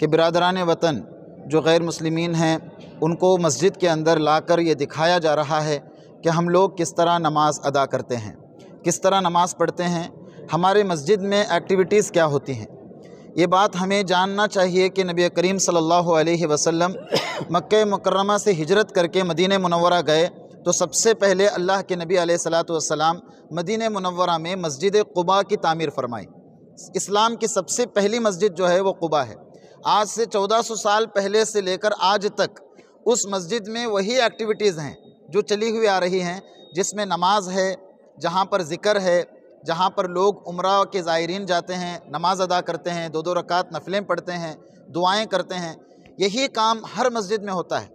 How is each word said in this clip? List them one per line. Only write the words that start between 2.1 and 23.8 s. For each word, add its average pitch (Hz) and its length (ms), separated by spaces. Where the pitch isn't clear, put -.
हैं, 160 420
उनको 170 400
मस्जिद 160 380
के 180 120
अंदर 156 320
लाकर 156 400
ये 160 160
दिखाया 160 420
जा 156 160
रहा 151 260
है 151 160
कि 165 60
हम 170 200
लोग 180 280
किस 165 200
तरह 170 220
नमाज 151 460
अदा 139 220
करते 127 300
हैं, 107 180
किस - 180
तरह 190 180
नमाज 175 340
पढ़ते 165 300
हैं, 175 240
हमारे 190 340
मस्जिद 175 380
में 202 180
एक्टिविटीज़ 185 720
क्या 170 140
होती 143 280
हैं। 107 140
ये 175 100
बात 190 280
हमें 196 300
जानना 196 420
चाहिए 185 400
कि 190 160
नबी 175 260
करीम 180 280
सल्लल्लाहु 170 560
अलैहि 165 320
वसल्लम 165 480
<coughs> - 300
मक्के 214 340
मुकर्रमा 196 520
से 202 160
हिजरत 170 360
करके 175 340
मदीने 185 340
मुनव्वरा 175 440
गए, 156 240
तो - 480
सबसे 196 420
पहले 196 320
अल्लाह 185 340
के 185 140
नबी 170 220
अलैहिस्सलातु 165 580
वस्सलाम 151 440
मदीने 208 380